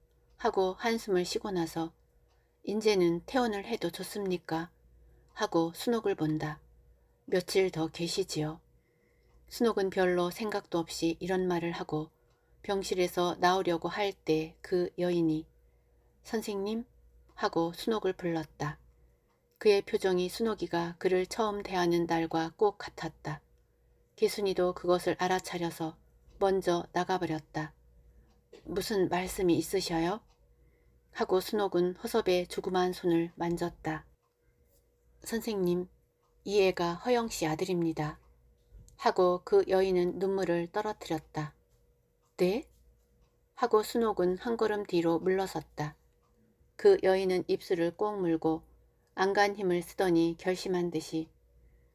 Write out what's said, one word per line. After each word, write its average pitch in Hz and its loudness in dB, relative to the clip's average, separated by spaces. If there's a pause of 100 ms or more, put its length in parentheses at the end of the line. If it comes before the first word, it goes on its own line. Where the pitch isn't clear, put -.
(380)
하고 190 0
한숨을 226 0
쉬고 208 -6
나서 165 -4 (720)
"인제는 190 2
퇴원을 220 0
해도 202 -4
좋습니까?" 180 -6 (680)
하고 170 0
순옥을 220 -2
본다. 156 -2 (640)
"며칠 185 0
더 160 -2
계시지요." 165 -4 (880)
순옥은 208 0
별로 180 2
생각도 202 -4
없이 165 -2
이런 185 -2
말을 170 0
하고 156 -6 (520)
병실에서 185 0
나오려고 175 2
할 196 -2 (120)
때 160 0
그 175 -2
여인이 170 0 (800)
"선생님?" 214 -4 (520)
하고 170 0
순옥을 202 -2
불렀다. 156 -4 (800)
그의 202 6
표정이 185 0
순옥이가 175 -4
그를 185 2
처음 202 -2
대하는 175 2
날과 165 -2
꼭 208 2
같았다. - -10 (760)
개순이도 190 2
그것을 175 2
알아차려서 175 -2 (440)
먼저 180 2
나가버렸다. 160 -2 (920)
"무슨 185 0
말씀이 180 0
있으셔요?" 175 -2 (920)
하고 185 0
순옥은 185 0
허섭의 180 0
조그만 185 -2
손을 170 0
만졌다. 170 -4 (1200)
"선생님, 185 -2 (560)
이 196 4
애가 175 2
허영씨 226 0
아들입니다." 160 -2 (800)
하고 180 2
그 196 4
여인은 185 2
눈물을 175 0
떨어뜨렸다. 160 -6 (840)
"네?" 196 0 (840)
하고 220 4
순옥은 185 0
한 233 -4
걸음 214 0
뒤로 170 2
물러섰다. 175 -2 (800)
그 196 8
여인은 190 2
입술을 170 0
꼭 208 -2
물고 165 0 (520)
안간 202 2
힘을 180 0
쓰더니 170 2
결심한 185 -2
듯이 160 -6 (680)